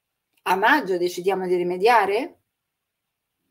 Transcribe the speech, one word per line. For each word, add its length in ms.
a 120
maggio 420
decidiamo 480
di 100
rimediare? 840